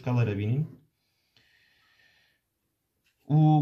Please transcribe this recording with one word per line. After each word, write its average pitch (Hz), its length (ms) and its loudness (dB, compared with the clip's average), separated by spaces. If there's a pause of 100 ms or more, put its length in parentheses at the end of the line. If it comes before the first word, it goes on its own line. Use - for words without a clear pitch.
کەڵەرە 120 340 -2
بینین. 120 260 -4 (2750)
و 151 40 4 (240)